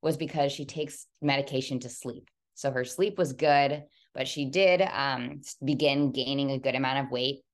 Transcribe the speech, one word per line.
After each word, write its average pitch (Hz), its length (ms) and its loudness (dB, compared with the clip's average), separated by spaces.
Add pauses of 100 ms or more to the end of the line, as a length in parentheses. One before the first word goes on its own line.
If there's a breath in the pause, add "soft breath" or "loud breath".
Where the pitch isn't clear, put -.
was 156 120 2
because 143 360 0
she 147 140 -8
takes 143 420 -8 (160)
medication 139 560 0
to 123 100 -10
sleep. 120 400 -10 (240)
So - 180 -4
her 127 140 -2
sleep 196 320 -2
was 151 160 0
good, 143 500 4 (300 soft breath)
but 131 140 -4
she 143 180 -4
did, 180 360 6
um, 139 640 -2
s-, - 200 -16
begin 143 480 2
gaining 135 400 -2
a 135 80 -2
good 131 140 -2
amount 135 320 0
of 131 60 -8
weight. 131 300 -2 (120)